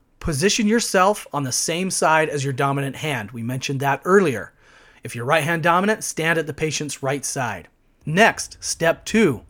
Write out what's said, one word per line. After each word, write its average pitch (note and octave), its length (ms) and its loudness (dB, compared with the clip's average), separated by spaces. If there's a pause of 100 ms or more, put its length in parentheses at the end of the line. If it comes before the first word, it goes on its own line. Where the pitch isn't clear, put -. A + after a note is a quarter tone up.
(200)
position F3+ 460 0
yourself G#3 680 2
on C#3+ 120 -2
the B2+ 80 -4
same F3 380 -2
side D#3 380 2
as D3 160 -4
your C#3 80 -2
dominant C#3 440 -2
hand. A#2+ 340 -6
We A#2+ 120 -10
mentioned C3 380 -4
that C#3 240 0
earlier. E3+ 480 2 (500)
If A#2 140 -10
you're A#2+ 80 -8
right D3+ 180 2
hand E3 200 0
dominant, F3+ 420 2
stand E3 340 -2
at D3+ 80 -2
the D3 60 -8
patient's D3+ 500 -6
right C#3 220 -4
side. G#2+ 440 -6 (360)
Next, F#3 580 2
step - 440 -2
two, F3+ 440 2